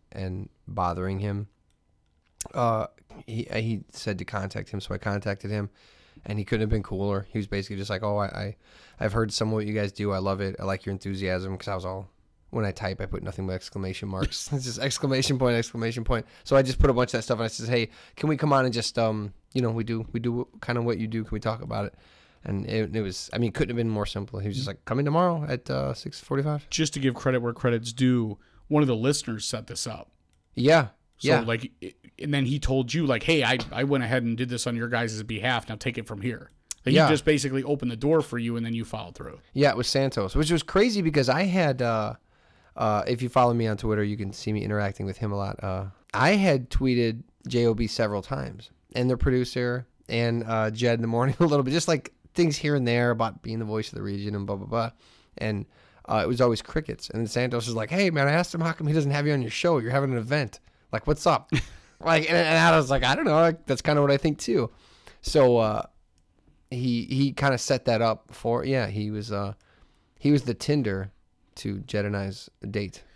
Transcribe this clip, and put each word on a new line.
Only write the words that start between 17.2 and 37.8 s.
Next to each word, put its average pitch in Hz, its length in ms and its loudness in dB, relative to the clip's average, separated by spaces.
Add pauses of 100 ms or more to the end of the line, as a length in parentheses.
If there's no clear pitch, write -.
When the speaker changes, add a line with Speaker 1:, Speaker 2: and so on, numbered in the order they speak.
Speaker 1:
stuff, 113 160 0
and 113 60 0
I 110 40 -2
said, 113 200 -6
"Hey, 117 220 0 (240)
can - 160 -2
we 151 80 2
come 147 160 2
on 131 100 6
and 127 80 2
just, 117 260 -2
um, 107 360 0 (180)
you 131 80 0
know, 120 100 2
we 113 140 -2
do, 113 280 -4
we 120 80 -2
do 120 260 -2 (160)
kinda 120 180 -2
what 117 180 0
you 110 100 -4
do. 110 160 -4
Can - 80 -8
we 107 80 -4
talk 113 200 -2
about 110 260 -4
it?" - 80 -12 (500)
And 98 260 -4
it, 107 240 -2
it 110 80 0
was, 95 300 -6
I - 60 -4
mean, 120 100 2
it - 60 -4
couldn't - 160 -2
have 120 60 -4
been 113 140 0
more 104 160 -2
simple. 101 320 -8
He 98 80 -4
was 104 100 -4
just 131 120 -4
like, - 160 -12
"Come 131 160 -2
in 143 40 0
tomorrow 165 440 0
at, 127 200 -6
uh, 135 260 -2
six - 260 -12
forty-five." 147 500 -4
Speaker 2:
Just 156 240 -2
to 143 60 -4
give 131 160 2
credit 127 260 0
where 120 100 -2
credit's 117 400 0
due, 120 460 2 (300)
one 151 160 4
of - 20 2
the 127 80 2
listeners 117 500 0
set 107 220 -6
this - 220 -8
up. 107 240 -14 (420)
Speaker 1:
Yeah. 135 340 6 (300)
Speaker 2:
So, 139 100 -2
Speaker 1:
Yeah. 151 120 4
Speaker 2:
like, 117 320 -4 (100)
i-, 92 120 -12 (240)
and 143 140 -4
then 139 120 0
he 139 160 -2
told 127 340 0
you, 165 120 2
like, 120 180 0
"Hey, 165 180 4
I, 123 160 2 (140)
I 123 120 0
went 139 200 0
ahead 123 180 0
and 117 140 0
did 127 140 -2
this 123 160 -4
on 120 100 -2
your 117 120 -4
guys' 117 340 -2
behalf. 110 460 -2
Now 113 60 -8
take 123 240 -6
it 110 80 -8
from 104 140 -10
here." 110 300 -8 (340)
Like, 131 100 4
Speaker 1:
Yeah. 160 140 8
Speaker 2:
he 156 60 6
just 143 100 -2
basically 135 400 0
opened 139 260 -2